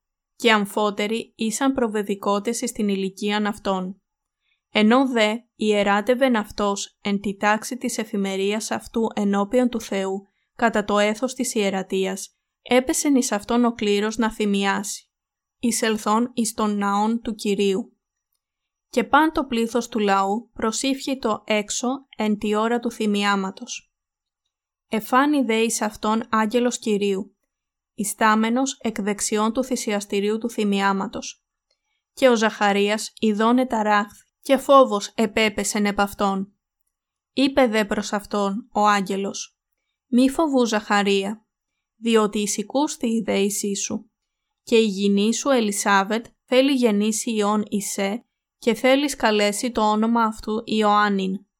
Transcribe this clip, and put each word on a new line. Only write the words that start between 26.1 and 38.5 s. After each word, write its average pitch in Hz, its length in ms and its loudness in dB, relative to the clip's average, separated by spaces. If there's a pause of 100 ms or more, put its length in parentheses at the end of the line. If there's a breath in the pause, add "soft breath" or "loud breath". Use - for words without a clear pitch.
άγγελος 233 500 0
Κυρίου, 202 560 -2 (580)
ιστάμενος 226 880 0
εκ 220 200 -6
δεξιών 208 520 -2
του 262 100 -2
θυσιαστηρίου 208 760 -2
του 233 120 -6
θυμιάματος. 196 960 -2 (680)
Και 262 160 4
ο 240 60 6
Ζαχαρίας 208 840 0
ειδών 220 380 2
εταράχθη, 214 640 0 (200)
και 269 160 2
φόβος 254 500 4
επέπεσεν 214 800 0
επ' 202 140 0
αυτόν. 196 560 -2 (800)
Είπε 269 340 4
δε 214 180 2
προς 214 280 -4
αυτόν 202 600 -4